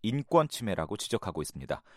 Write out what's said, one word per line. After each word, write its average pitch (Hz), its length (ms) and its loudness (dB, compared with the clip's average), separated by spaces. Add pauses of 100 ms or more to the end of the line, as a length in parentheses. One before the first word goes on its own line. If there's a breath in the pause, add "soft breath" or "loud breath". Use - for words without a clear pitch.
인권 143 480 4
침해라고 92 480 -2
지적하고 85 460 -4
있습니다. - 400 -6 (140 soft breath)